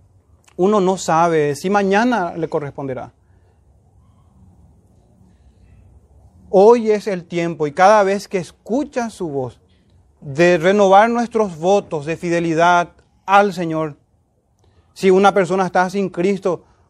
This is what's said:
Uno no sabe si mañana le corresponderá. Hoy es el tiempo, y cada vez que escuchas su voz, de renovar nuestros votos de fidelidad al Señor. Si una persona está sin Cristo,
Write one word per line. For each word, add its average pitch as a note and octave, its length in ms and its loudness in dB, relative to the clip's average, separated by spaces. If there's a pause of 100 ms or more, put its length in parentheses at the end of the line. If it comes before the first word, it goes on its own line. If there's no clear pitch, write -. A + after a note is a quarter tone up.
(560)
Uno G#3 240 0
no F#3 160 0
sabe D#3+ 580 -2
si F#3 160 -6
mañana G3+ 640 0
le D#3+ 120 -6
corresponderá. C3+ 640 -10 (3500)
Hoy G#3+ 400 4
es G#3 160 -2
el F#3+ 200 -6
tiempo, E3+ 420 -6
y C#3+ 40 -8
cada G3+ 300 4
vez G3 240 -2
que G3 120 -8
escuchas A#3 720 -8
su F3+ 160 -10
voz, C3 320 -8 (600)
de E3+ 380 2
renovar G3 520 4
nuestros A3+ 480 -4
votos F3 480 -2
de D#3+ 100 -6
fidelidad E3+ 760 0 (340)
al G3+ 280 2
Señor. D#3+ 460 -8 (960)
Si F#3+ 160 0
una G3 220 4
persona F#3 340 -2
está F3+ 240 -2
sin F#3+ 180 -4
Cristo, F#3+ 560 -4 (240)